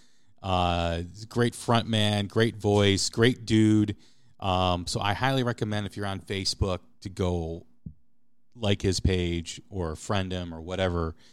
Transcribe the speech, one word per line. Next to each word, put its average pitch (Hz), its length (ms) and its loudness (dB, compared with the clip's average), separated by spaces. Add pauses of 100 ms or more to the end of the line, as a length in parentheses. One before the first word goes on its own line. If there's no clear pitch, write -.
(440)
Uh, 87 540 0
he's 87 260 -10
a 110 40 -14
great 120 280 0
front 117 340 0
man, 104 380 0
great 113 280 2
voice, 101 540 4
great 117 360 2
dude. 107 500 4 (440)
Um, 90 480 0
so 104 140 -4
I 101 120 0
highly 131 300 0
recommend, 107 440 -4
if - 100 -12
you're 104 80 -6
on 95 140 -4
Facebook, 95 600 -4 (220)
to 98 80 -12
go 87 560 -4 (880)
like 104 260 2
his 95 180 0
page 87 600 0 (100)
or 82 260 -4
friend 95 360 -2
him 87 220 -6
or 80 80 -12
whatever 87 540 -2 (180)